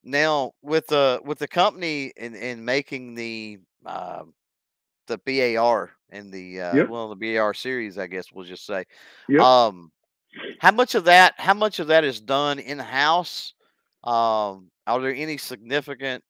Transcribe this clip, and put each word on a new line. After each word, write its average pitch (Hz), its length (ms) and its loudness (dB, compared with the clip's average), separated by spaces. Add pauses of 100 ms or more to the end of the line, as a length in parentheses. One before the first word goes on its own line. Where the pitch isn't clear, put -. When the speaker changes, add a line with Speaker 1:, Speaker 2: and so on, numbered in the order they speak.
Speaker 1:
Now, 143 480 0 (100)
with 156 260 0
the, 139 360 4
with 143 140 -6
the 143 100 -6
company 160 680 -2
in, 117 180 -12
in 113 300 -10
making 127 500 -4
the, 113 440 -10 (260)
um, 87 500 -12 (760)
the 113 100 -6
B 135 240 -2
A 120 140 0
R 113 360 2 (180)
and 101 220 -18
the, 92 300 -12
uh, 87 160 0
Speaker 2:
Yep. 160 80 2
Speaker 1:
well, 113 220 -8
the 107 80 -12
B 110 200 -6
A 110 60 2
R 104 120 0
series, 113 440 -8
I 92 100 -8
guess 90 240 -12
we'll 92 140 -16
just 90 200 -16
say, 95 200 -6 (420)
Speaker 2:
Yep. 135 200 6
Speaker 1:
um, 110 440 4 (680)
how 185 140 8
much 233 240 0
of 185 100 2
that, 180 320 10
how 185 160 2
much 208 260 -2
of 151 80 -4
that 160 160 6
is 123 160 -4
done 139 400 -2
in-house? 143 920 -2 (500)
Um, 107 680 0 (160)
are 120 140 0
there 131 140 -4
any 151 240 -8
significant 127 920 -8